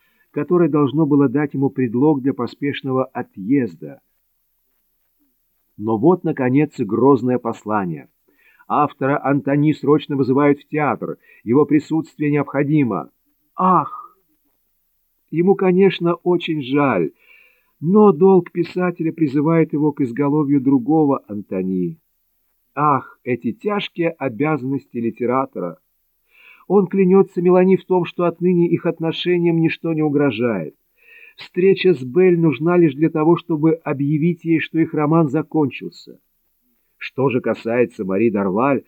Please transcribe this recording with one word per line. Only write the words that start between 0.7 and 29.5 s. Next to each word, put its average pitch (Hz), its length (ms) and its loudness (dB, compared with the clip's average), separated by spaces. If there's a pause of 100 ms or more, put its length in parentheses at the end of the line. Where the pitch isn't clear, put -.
было 139 240 2
дать 143 240 -4
ему 139 160 -2
предлог 127 520 0
для 131 120 -2
поспешного 131 720 -6
отъезда. 127 960 -6 (1800)
Но 110 200 -2
вот, 180 260 2
наконец, 143 560 0
и 127 40 -2
грозное 123 560 2
послание. 98 720 -6 (580)
Автора 143 560 -2
Антони 143 500 0
срочно 147 440 -2
вызывают 143 420 2
в - 80 -20
театр. 117 500 -6 (260)
Его 135 220 2
присутствие 151 640 -2
необходимо. 139 800 -2 (440)
«Ах!» - 640 -2 (1160)
Ему, 175 240 2
конечно, 180 600 2
очень 170 480 -2
жаль, 123 480 0 (680)
но 202 320 4
долг 180 400 4
писателя 170 640 -4
призывает 156 600 0
его 151 180 0
к 147 100 -4
изголовью 143 580 0
другого 139 680 0
Антони. 92 720 -6 (720)
Ах, 139 500 -2
эти 120 280 -4
тяжкие 196 580 -6
обязанности 135 880 -6
литератора! 117 800 -6 (880)
Он 185 200 2
клянется 196 540 2
Мелани 185 340 4
в 180 100 -2
том, 180 200 0
что 175 200 -4
отныне 170 440 2
их 165 160 -2
отношениям 170 760 0